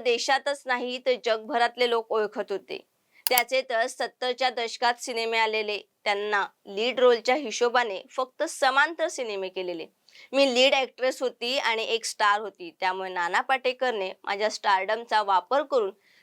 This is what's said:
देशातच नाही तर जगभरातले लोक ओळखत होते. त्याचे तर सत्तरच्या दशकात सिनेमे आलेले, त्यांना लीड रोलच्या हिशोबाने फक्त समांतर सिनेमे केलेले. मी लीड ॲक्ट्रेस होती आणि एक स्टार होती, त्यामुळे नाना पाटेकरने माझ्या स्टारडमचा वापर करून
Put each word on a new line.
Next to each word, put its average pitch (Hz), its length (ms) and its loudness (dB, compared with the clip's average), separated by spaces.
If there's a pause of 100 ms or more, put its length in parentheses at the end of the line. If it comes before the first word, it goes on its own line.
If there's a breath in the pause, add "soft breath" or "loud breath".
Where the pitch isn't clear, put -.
देशातच 254 640 0
नाही 247 400 -2
तर 254 80 2 (100)
जगभरातले 233 640 0
लोक 233 220 -2
ओळखत 208 400 -2
होते. - 320 -10 (420 soft breath)
त्याचे 247 340 2 (100)
तर 233 160 0
सत्तरच्या 254 640 -4
दशकात 233 520 -2
सिनेमे 226 360 -2
आलेले, 214 400 0 (260)
त्यांना 208 400 0 (220)
लीड 226 340 -2
रोलच्या 247 340 6
हिशोबाने 240 680 0 (100)
फक्त 262 320 -6
समांतर 311 640 0
सिनेमे 202 400 -6
केलेले. 180 380 -8 (460 loud breath)
मी 277 220 6
लीड 262 200 6
ॲक्ट्रेस 262 480 -2
होती 247 360 -4
आणि 226 260 0
एक 226 200 -4
स्टार 208 360 2
होती, 190 300 -12 (100)
त्यामुळे 185 300 -2
नाना 180 300 0
पाटेकरने 254 720 -2 (120)
माझ्या 208 260 -2
स्टारडमचा 214 720 0
वापर 202 400 2
करून 233 280 0 (320 soft breath)